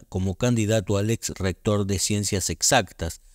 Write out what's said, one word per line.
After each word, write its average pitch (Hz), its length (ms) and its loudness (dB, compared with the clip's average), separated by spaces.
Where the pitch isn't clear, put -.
como 95 280 -2
candidato 110 600 2
al 104 140 0
ex - 200 -2
rector 98 560 0
de 98 120 -2
Ciencias 208 520 -2
Exactas, 92 680 0